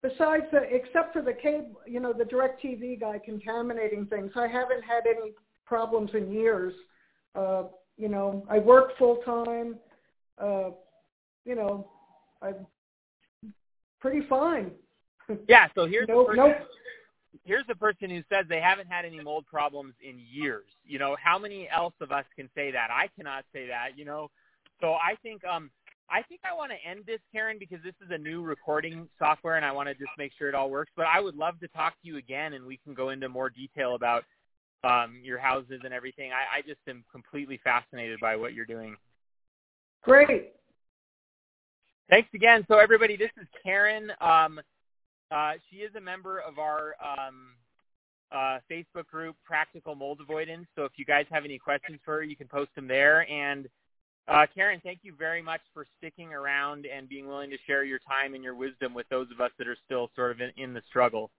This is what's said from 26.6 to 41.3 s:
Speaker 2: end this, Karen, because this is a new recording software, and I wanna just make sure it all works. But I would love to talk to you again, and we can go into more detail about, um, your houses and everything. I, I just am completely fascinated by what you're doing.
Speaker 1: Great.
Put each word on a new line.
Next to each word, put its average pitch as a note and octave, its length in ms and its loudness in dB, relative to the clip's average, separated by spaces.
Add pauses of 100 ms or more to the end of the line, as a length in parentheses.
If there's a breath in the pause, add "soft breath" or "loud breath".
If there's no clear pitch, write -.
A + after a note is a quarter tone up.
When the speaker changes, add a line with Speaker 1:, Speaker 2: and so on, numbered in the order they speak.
Speaker 2:
end F#3 220 -14
this, A3 140 -8 (120)
Karen, A3 260 -6
because F#3 260 -14
this F3+ 100 -14 (100)
is F3 60 -16
a E3 80 -6
new D#3 240 -10
recording D#3+ 680 -6 (100)
software, D#3+ 380 0
and D#3 80 0
I C#3+ 60 -2
wanna C#3 240 -6
just C#3 240 -14
make C#3+ 180 -10
sure D3 120 -4
it C#3 80 -2
all C3+ 140 0
works. C#3+ 260 -6
But E3 100 0
I E3+ 140 6
would F#3 160 -6
love E3 240 -4
to E3+ 80 -14
talk D#3+ 240 -2 (100)
to E3+ 60 -20
you D#3 80 -12
again, C#3+ 380 -8
and B2+ 120 -18
we C3 120 -16
can C#3+ 160 -20
go C3 160 -4
into C3+ 180 -8
more B2+ 200 -6
detail B2+ 460 -4
about, A#2 300 0 (580)
um, B2 400 2
your B2+ 160 -8
houses C3 460 -2
and B2+ 100 -10
everything. B2+ 380 -12
I, B2+ 260 -4
I D3 40 -6
just D3 260 -16
am B2 240 -16
completely C3+ 500 -12
fascinated A#2+ 560 -2
by A2+ 160 0
what A#2 200 -6
you're A#2 120 -10
doing. A2+ 300 -12 (1080)
Speaker 1:
Great. C#4 500 8 (1600)